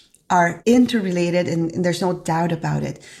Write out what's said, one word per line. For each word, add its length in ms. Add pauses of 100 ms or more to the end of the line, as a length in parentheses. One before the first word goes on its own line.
(300)
are 340
interrelated, 840
and, 260
and 100
there's 160
no 140
doubt 360
about 320
it. 240 (140)